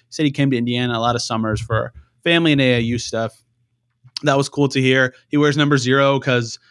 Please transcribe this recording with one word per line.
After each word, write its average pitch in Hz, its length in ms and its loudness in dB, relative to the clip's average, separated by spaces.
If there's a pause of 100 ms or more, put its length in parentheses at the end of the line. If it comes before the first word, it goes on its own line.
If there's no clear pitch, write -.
said - 160 -4
he 143 60 2
came 139 200 0
to 127 60 0
Indiana 120 400 -2
a - 20 -4
lot 120 160 0
of 117 60 -4
summers 110 400 -4
for 117 320 -4 (300)
family 170 280 2
and 143 80 2
A 127 160 2
A 120 40 0
U 117 180 -4
stuff. 113 460 -8 (800)
That 143 120 2
was 139 140 0
cool 143 200 0
to 135 120 -2
hear. 131 320 2 (140)
He 147 100 -2
wears 147 180 2
number 147 220 2
zero 135 420 2
'cause 123 380 -4 (140)